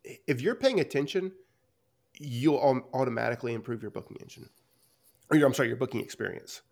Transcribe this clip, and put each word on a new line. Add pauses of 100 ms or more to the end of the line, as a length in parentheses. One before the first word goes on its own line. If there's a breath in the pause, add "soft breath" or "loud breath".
(260)
if
you're
paying
attention, (880)
you'll
au-,
automatically
improve
your
booking
engine. (840)
Or
your,
I'm
sorry,
your
booking
experience. (120)